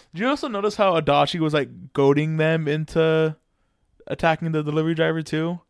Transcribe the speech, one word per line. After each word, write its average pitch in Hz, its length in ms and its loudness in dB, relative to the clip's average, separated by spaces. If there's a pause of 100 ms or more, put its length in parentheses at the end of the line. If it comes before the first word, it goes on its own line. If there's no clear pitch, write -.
(140)
Did 160 60 -8
you 233 80 0
also 285 180 -2
notice 208 300 -2
how 185 240 2
Adachi 143 400 2
was, 156 120 0
like, 139 420 -4
goading 143 420 4
them 160 320 0
into 160 640 0 (720)
attacking 160 460 -2
the 156 100 0
delivery 156 320 0
driver 160 280 -2
too? 165 480 -4